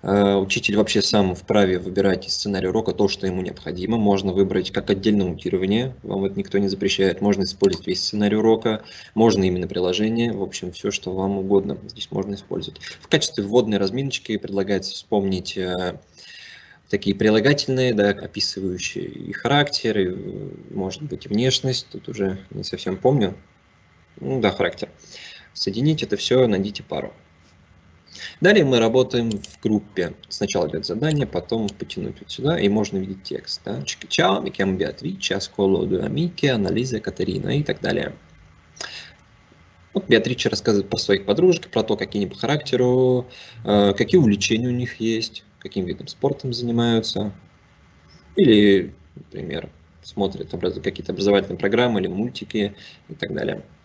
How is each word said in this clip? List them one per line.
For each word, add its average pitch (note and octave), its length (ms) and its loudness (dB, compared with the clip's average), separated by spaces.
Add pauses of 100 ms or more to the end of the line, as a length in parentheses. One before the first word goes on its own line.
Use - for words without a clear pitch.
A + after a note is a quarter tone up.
Э, G2 320 4
учитель G2 420 0
вообще G#2 240 2
сам G2 320 2
вправе F#2+ 460 2
выбирать F#2 480 0
из - 80 -4
сценария F#2 340 -2
урока F#2 220 0
то, G2+ 160 2
что - 180 -2
ему F#2 160 -2
необходимо. F2+ 560 -4
Можно G2 360 2
выбрать F#2+ 380 2
как - 200 -2
отдельное G2+ 340 2
мутирование, F#2+ 800 -2
вам G2 220 -4
это G2 120 -4
никто G2+ 220 -2
не G2 80 2
запрещает. F#2+ 540 0
Можно G2+ 220 2
использовать F#2 440 0
весь F#2 160 -4
сценарий G#2 320 0
урока, A2 480 2 (320)
можно G#2+ 280 6
именно F2+ 240 0
приложение, G#2+ 640 0
в G2 120 -4
общем, F2+ 280 -8
всё, - 200 -6
что - 200 -6
вам F#2+ 280 -2
угодно F#2+ 480 2
здесь - 240 -14
можно G2 240 -4
использовать. - 440 -8 (220)
В - 60 -20
качестве D3 360 0
вводной G#2+ 360 2
разминочки A2 580 -4
предлагается G2 560 -4
вспомнить, G2 640 -2
э, F2+ 400 -4 (920)
такие G2 260 0
прилагательные, B2+ 800 2
да, G2+ 140 4
описывающие F#2+ 960 -6
и - 280 -12
характер, B2 640 0
и, F#2 120 2
э, G2 400 -8 (200)
может F#2+ 320 -6
быть, F#2 240 -10
и - 40 -14
внешность. B2+ 640 0
Тут - 180 -12
уже G2 280 -2 (140)
не G2 120 -8
совсем F#2+ 340 -6
помню. A#2+ 380 2 (840)
Ну C3+ 200 -4
да, G#2 120 2
характер. - 380 -4 (640)
Соединить C3 500 -2
это G#2 140 -4
всё, B2+ 300 4
найдите G2 360 -2
пару. - 300 -8 (1300)
Далее F#3+ 220 8
мы C3 160 6
работаем A#2 520 2
в - 300 -10
группе. G2 520 -2 (160)
Сначала F#2 380 -2
идёт D#2 180 -6
задание, C#3 400 0
потом A2 420 -4
потянуть - 520 -10
вот - 120 -18
сюда, D3+ 280 -2
и G2+ 100 2
можно G#2 280 0
видеть F#2+ 260 -8
текст. - 420 -10
Да? B2 160 -6
Ч-, - 160 -10 (100)
"Ciao, - 340 2
mi F#3+ 100 -6
chiamo F#2+ 260 0
Beatrice, - 560 -4
ascolo F#2+ 520 0
due F#2+ 180 -2
amiche, E3 460 0
Annalisa, A2 520 0
Caterina" - 560 -4
и D3 60 0
так - 180 -4
далее. - 320 -2 (1800)
Вот - 140 -4
Беатрича A#2+ 420 4
рассказывает G2+ 400 0
про - 80 -2
своих - 280 0
подружек, E3 440 4
про A2+ 140 0
то, G#2 140 -2
какие G2+ 260 -4
они F2+ 80 -4
по - 60 -16
характеру, B2+ 920 2 (360)
э, G2+ 300 4
какие C#3+ 260 4
увлечения A2+ 480 2
у B2 40 -2
них B2 280 -4
есть, A2 440 -2 (160)
каким - 260 -6
видом - 220 -8
спортом C#3 460 -4
занимаются. A#2 800 0 (1040)
Или, G#2 580 6 (220)
например, - 540 -10 (340)
смотрят - 500 -6
образ-, F2+ 280 -4
какие-то - 320 -6
образовательные G2 440 2
программы A2 420 2
или F#2 80 -2
мультики G#2 680 -4 (340)
и - 60 -14
так - 180 -8
далее. - 300 -4 (220)